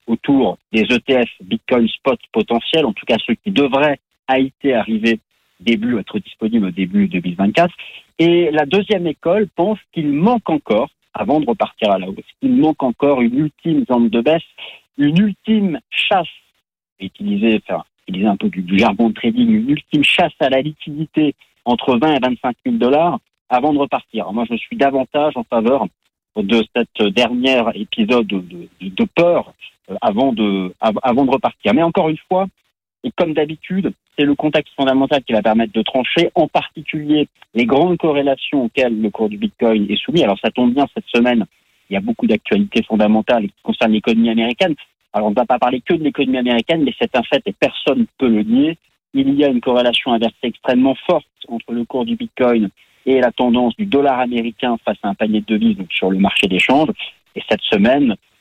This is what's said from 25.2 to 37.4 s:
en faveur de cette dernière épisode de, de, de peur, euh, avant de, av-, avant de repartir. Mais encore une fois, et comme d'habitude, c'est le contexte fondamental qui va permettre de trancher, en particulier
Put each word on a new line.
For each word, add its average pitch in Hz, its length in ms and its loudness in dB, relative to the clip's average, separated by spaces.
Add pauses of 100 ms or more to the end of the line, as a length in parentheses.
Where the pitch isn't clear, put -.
en 117 80 -6
faveur 117 420 0 (500)
de 110 260 0 (140)
cette 117 260 -4 (120)
dernière 123 600 0
épisode 110 520 0
de, 98 120 -4
de, 175 300 -12 (120)
de 147 240 -4 (120)
peur, 170 380 2 (360)
euh, 98 120 -8
avant 123 300 2
de, 98 480 0
av-, 113 220 0
avant 131 220 2
de 127 60 0
repartir. 123 440 0
Mais 165 80 2
encore 165 280 2
une 156 80 -4 (100)
fois, 185 180 0 (560)
et - 140 -6
comme 170 160 0
d'habitude, 160 600 -2 (260)
c'est 147 80 2
le 143 80 2
contexte 151 400 -2
fondamental 135 480 2
qui - 100 -6
va 107 80 2
permettre 110 320 2
de 113 100 0
trancher, 170 520 0
en 156 120 2
particulier 151 840 -2 (260)